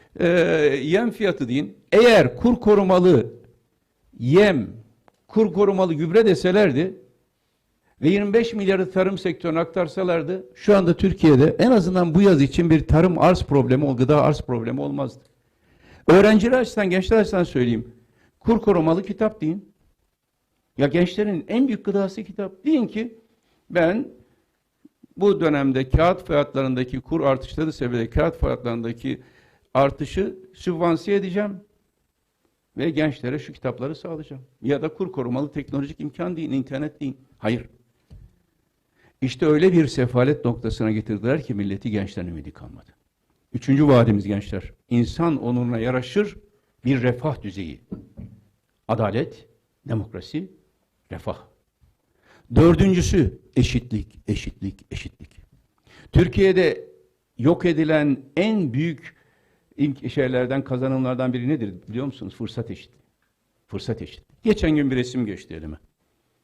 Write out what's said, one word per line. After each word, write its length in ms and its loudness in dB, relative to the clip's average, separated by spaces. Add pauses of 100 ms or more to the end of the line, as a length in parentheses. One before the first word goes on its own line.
(200)
e, 80 2 (560)
yem 280 0
fiyatı 360 -2
deyin. 300 -4 (140)
Eğer 460 6
kur 220 2
korumalı 760 4 (840)
yem, 500 2 (580)
kur 260 2
korumalı 400 2
gübre 320 2
deselerdi 680 2 (1040)
ve 80 2
yirmi 240 0
beş 200 0
milyarı 380 -2
tarım 260 -2
sektörüne 420 -4
aktarsalardı, 840 -4 (100)
şu 220 4
anda 200 2
Türkiye'de 640 4
en 120 4
azından 440 2
bu 60 6
yaz 200 6
için 280 2
bir 180 2
tarım 320 4
arz 240 2
problemi, 420 2
o 120 -2
gıda 240 4
arz 200 2
problemi 400 -6
olmazdı. 420 -8 (840)
Öğrenciler 520 6
açısından, 300 -2
gençler 280 0
açısından 260 2
söyleyeyim. 500 -2 (460)
Kur 220 0
korumalı 420 2
kitap 380 -4
deyin. 300 -6 (1040)
Ya 100 2
gençlerin 600 -2
en 200 0
büyük 180 -6
gıdası 380 -4
kitap. 420 -12
Deyin 220 2
ki 300 -8 (520)
ben 380 0 (1080)
bu 240 2
dönemde 480 0
kağıt 380 2
fiyatlarındaki 720 -2
kur 200 -4
artışları 520 -2
sebebiyle 360 -4
kağıt 300 -2
fiyatlarındaki 840 -6 (520)
artışı 680 -2 (140)
sübvanse 600 -2
edeceğim 460 -4 (1200)
ve 120 -4
gençlere 500 -4
şu 140 -16
kitapları 420 -8
sağlayacağım. 460 -14 (200)
Ya 200 -2
da 120 -6
kur 180 -8
korumalı 400 -6
teknolojik 480 -8
imkan 380 -8
deyin, 140 -8
internet 480 -6
deyin. 180 -10 (200)
Hayır. 280 -4 (1600)
İşte 240 -4
öyle 280 4
bir 140 4
sefalet 580 0
noktasına 460 -2
getirdiler 520 -4
ki 100 -8
milleti, 380 -6
gençlerin 360 -6
ümidi 240 -14
kalmadı. 400 -20 (640)
Üçüncü 340 2
vaadimiz 400 4
gençler, 460 -8 (160)
insan 540 -2
onuruna 360 -2
yaraşır 580 -4 (480)
bir 160 0
refah 400 -4
düzeyi. 400 -12 (1040)
Adalet, 600 -4 (400)
demokrasi, 640 -8 (600)
refah. 260 -10 (1160)
Dördüncüsü 840 4 (160)
eşitlik, 720 -2
eşitlik, 640 -8
eşitlik. 380 -14 (840)
Türkiye'de 760 2 (500)
yok 280 2
edilen 580 0 (140)
en 360 0
büyük 420 -6 (640)
imk-, 320 -4
şeylerden, 540 -2
kazanımlardan 680 -4
biri 160 -4
nedir 240 -4 (140)
biliyor 180 -8
musunuz? 300 -12
Fırsat 360 -10
eşitliği. 300 -20 (640)
Fırsat 340 -10
eşitliği. 420 -20
Geçen 320 2
gün 160 0
bir 40 -2
resim 300 -4
geçti 280 -10
elime. 240 -12 (640)